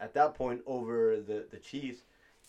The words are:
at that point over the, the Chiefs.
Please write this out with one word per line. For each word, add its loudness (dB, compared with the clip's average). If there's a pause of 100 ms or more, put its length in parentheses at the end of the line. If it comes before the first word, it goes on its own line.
at -8
that 4
point -2
over 2
the, -6
the -14
Chiefs. -10 (480)